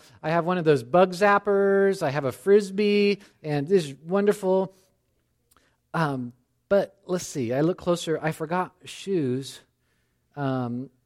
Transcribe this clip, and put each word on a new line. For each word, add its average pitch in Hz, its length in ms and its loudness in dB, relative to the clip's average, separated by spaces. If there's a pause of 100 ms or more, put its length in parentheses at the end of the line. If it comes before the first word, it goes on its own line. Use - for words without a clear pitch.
(220)
I 156 100 -4
have 170 120 0
one 180 140 -2
of 170 80 -4
those 143 180 4
bug 180 300 2
zappers. 196 920 2
I 147 60 0
have 143 160 -2
a 127 80 -2
Frisbee, 202 840 2 (220)
and 147 240 -4
this 180 200 4
is 139 100 -12 (100)
wonderful." 190 680 0 (1160)
Um, 135 400 -4 (340)
but 196 380 0
let's 175 200 -4
see. 120 280 -4
I 135 80 0
look 175 160 0
closer. 170 440 -2
I 156 120 -2
forgot 165 400 -6 (100)
shoes, 135 760 -6 (760)
um, 131 540 -6 (160)